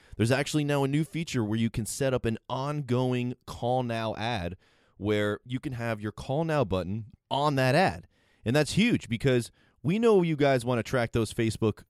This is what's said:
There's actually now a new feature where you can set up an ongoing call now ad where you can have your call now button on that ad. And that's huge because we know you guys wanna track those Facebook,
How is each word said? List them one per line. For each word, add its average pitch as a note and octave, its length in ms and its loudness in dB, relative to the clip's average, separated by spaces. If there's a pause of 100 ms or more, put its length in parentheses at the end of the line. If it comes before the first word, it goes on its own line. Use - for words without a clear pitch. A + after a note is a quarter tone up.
(160)
There's A2+ 160 2
actually D3 320 0
now C#3+ 200 0
a C3+ 40 0
new D3 160 0
feature D3+ 400 -4
where G#2+ 140 -2
you A2+ 140 0
can A2 160 -6
set C3+ 260 -2
up B2 120 -2
an A2+ 120 -2 (100)
ongoing B2+ 840 -2 (140)
call B2+ 340 -2
now A2+ 340 -4
ad F#2+ 420 -6 (400)
where G#2 460 0
you B2 160 -6
can C#3 140 -8
have A#2 280 -4
your G#2 100 -4
call C#3+ 320 -4
now D3+ 200 2
button F#2+ 420 -2 (260)
on C#3+ 240 2
that C3 180 4
ad. D3+ 340 0 (360)
And A#2 120 2
that's D3+ 180 4
huge F#3+ 360 2
because A#2+ 400 0 (320)
we E3 160 0
know A3 240 6
you D#3+ 140 2
guys C3+ 280 4
wanna A#2+ 200 0
track A#2+ 300 -2
those A2+ 200 0
Facebook, A2+ 560 0